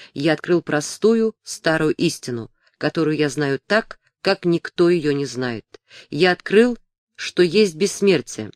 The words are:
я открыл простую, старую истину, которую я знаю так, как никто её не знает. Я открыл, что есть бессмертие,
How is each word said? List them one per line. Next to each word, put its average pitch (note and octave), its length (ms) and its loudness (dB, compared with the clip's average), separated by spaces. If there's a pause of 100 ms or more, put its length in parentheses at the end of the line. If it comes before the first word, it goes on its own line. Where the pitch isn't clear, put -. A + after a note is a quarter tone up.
(140)
я D3+ 200 0
открыл E3+ 280 0
простую, A3 800 0
старую D#3+ 520 -2
истину, B2 560 -4 (260)
которую D3+ 400 -2
я D3 120 0
знаю C#3 380 -2
так, - 320 -2 (220)
как F#3+ 240 0
никто E3+ 440 0
её D3 220 0
не C#3 140 -2
знает. A#2+ 400 -6 (440)
Я F3 220 2
открыл, A3+ 460 2 (380)
что - 280 0
есть F3+ 320 2
бессмертие, E3 800 -2